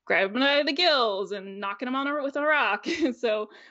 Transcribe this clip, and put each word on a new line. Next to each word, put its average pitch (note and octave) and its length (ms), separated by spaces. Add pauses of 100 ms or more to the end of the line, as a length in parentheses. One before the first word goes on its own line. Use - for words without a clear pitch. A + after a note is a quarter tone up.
grabbing G3 320
'em B3+ 60
out C#4+ 180
of D4 40
the D4+ 80
gills A#3+ 580
and G3 280
knocking G3+ 280
'em B3+ 80
on C#4 120
a, C#4+ 160
with C#4 120
a C#4+ 80
rock. C4 420
<laughs> D#4+ 280
So G#3+ 360 (220)